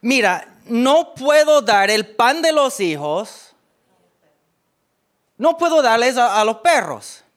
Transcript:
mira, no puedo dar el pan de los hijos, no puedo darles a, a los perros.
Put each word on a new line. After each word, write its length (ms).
mira, 500
no 480
puedo 480
dar 280
el 160
pan 360
de 100
los 280
hijos, 760
no 200
puedo 260
darles 340
a, 240
a 40
los 140
perros. 680